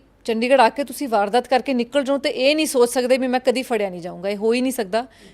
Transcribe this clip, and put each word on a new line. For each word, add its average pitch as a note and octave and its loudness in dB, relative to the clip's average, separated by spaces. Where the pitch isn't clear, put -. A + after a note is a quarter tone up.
ਚੰਡੀਗੜ੍ਹ A#3+ 2
ਆ A3+ 6
ਕੇ A#3 -2
ਤੁਸੀਂ C4 -8
ਵਾਰਦਾਤ G#3+ 0
ਕਰਕੇ C4 0
ਨਿਕਲ B3 -2
ਜਾਓ C#4 -2
ਤੇ C#4 -2
ਇਹ C4+ 2
ਨਹੀਂ D#4 0
ਸੋਚ A#3+ 2
ਸਕਦੇ B3 0
ਵੀ B3+ -2
ਮੈਂ B3+ -2
ਕਦੀ B3+ 0
ਫੜਿਆ G3+ -4
ਨਹੀਂ F3+ -12
ਜਾਊਂਗਾ, F3 -8
ਇਹ G#3 -4
ਹੋ A3 0
ਹੀ B3 2
ਨਹੀਂ B3+ -2
ਸਕਦਾ, A3 -4